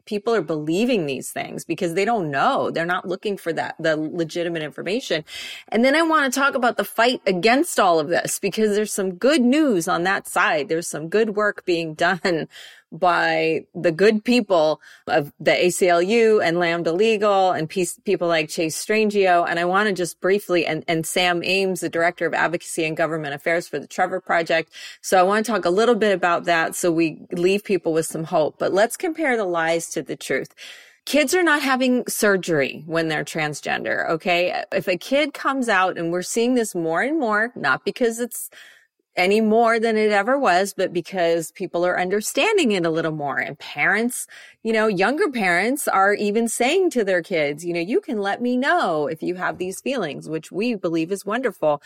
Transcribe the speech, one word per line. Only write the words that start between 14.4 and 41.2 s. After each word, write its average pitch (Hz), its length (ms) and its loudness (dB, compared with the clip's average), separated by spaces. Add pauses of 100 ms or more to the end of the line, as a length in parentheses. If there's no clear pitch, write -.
of 147 320 0
the 160 260 2
A 180 40 6
C 175 200 2
L 170 120 4
U 220 380 4
and 170 200 0
Lambda 170 340 0
Legal 196 580 2
and 156 180 -4
pe-, 185 160 -2 (200)
people 180 220 0
like 160 200 0
Chase 160 360 -4
Strangio. 202 640 2
And 165 140 -2
I 175 60 0
wanna 196 260 2
just 175 300 -6
briefly, 180 440 0
and, 156 220 -4
and 160 180 -2
Sam 180 380 0
Ames, 185 380 -2
the 170 80 -4
Director 170 360 -2
of 151 80 -2
Advocacy 165 520 -2
and 156 100 -4
Government 156 380 -4
Affairs 170 340 -2
for 147 120 -6
the - 80 -14
Trevor 185 340 -4
Project. 170 500 0 (300)
So - 180 4
I 180 40 8
wanna 202 200 4
talk 214 220 0
a 175 60 4
little 226 240 4
bit 202 180 2
about 175 320 0
that 165 280 0
so - 160 0
we 160 300 0 (120)
leave 185 340 0
people 170 260 0
with 160 140 0
some 160 200 -6
hope. 156 340 0
But 143 120 0
let's 202 240 2
compare 320 400 -2
the 220 100 -2
lies 165 440 -2
to 160 120 -6
the 151 140 -8
truth. - 380 -6 (520)
Kids 294 300 2
are 370 80 4
not 302 180 2
having 254 460 2
surgery 175 800 0
when 160 240 0
they're 151 160 -2
transgender, - 840 -4
okay? 175 640 0
If - 160 -2
a 190 80 0
kid 285 380 -2
comes 269 340 -2
out, 190 300 2
and 170 160 -2
we're 180 80 -2
seeing 233 320 0
this 233 200 0
more 165 280 0
and 294 180 0
more, 220 360 0
not 139 280 0
because 233 360 -2
it's - 300 -8 (680)
any 190 220 4
more 226 400 4
than 220 160 0
it 214 160 2
ever 208 260 2
was, 196 360 2
but 180 180 -2
because 170 600 0